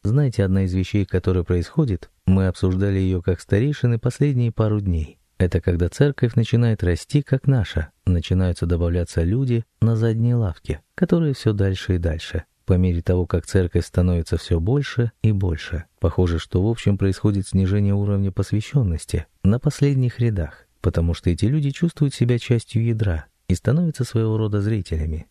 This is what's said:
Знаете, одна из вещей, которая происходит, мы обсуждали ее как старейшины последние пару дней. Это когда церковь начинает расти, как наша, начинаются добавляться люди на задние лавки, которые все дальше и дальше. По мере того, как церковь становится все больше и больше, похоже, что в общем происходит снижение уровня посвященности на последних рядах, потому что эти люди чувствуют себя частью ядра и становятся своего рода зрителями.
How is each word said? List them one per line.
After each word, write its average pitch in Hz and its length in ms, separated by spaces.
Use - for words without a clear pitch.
Знаете, 120 380
одна 95 200
из 90 100
вещей, 95 320
которая 90 400
происходит, 90 640
мы 95 220
обсуждали 95 520
ее 92 220
как 90 200
старейшины 120 580
последние 123 540
пару 107 280
дней. 85 380
Это 90 220
когда 87 300
церковь 135 440
начинает 117 480
расти, 90 380
как - 260
наша, 107 440
начинаются 90 580
добавляться 85 580
люди 117 440
на 113 120
задние 113 400
лавки, - 460
которые 165 400
все - 180
дальше 98 440
и - 20
дальше. 82 460
По - 100
мере 90 280
того, 90 240
как 85 180
церковь 90 400
становится 90 540
все 82 220
больше 120 520
и 110 100
больше, 87 520
похоже, 85 380
что 90 240
в 104 60
общем 110 280
происходит 98 520
снижение 101 440
уровня 101 400
посвященности 98 960
на 185 140
последних 135 600
рядах, 98 480
потому 85 320
что - 160
эти 87 160
люди 139 260
чувствуют 147 440
себя 123 240
частью 117 480
ядра 104 400
и 92 80
становятся 151 500
своего 110 340
рода 104 240
зрителями. 80 680